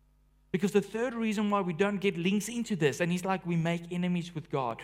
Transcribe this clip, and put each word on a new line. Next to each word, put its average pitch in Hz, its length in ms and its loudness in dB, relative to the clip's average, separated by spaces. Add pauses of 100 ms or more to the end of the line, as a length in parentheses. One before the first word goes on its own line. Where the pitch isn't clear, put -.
(520)
Because 190 220 2
the 208 80 6
third 233 340 -2
reason 214 360 0
why 202 100 4
we 180 120 -2
don't 196 260 2
get 175 180 0
links 196 320 0
into 226 280 -2
this, 147 240 2
and 175 100 2
he's 180 140 0
like, 190 200 -2
"We 175 120 0
make 170 360 0
enemies 175 420 -2
with 147 160 -8
God." 123 340 -2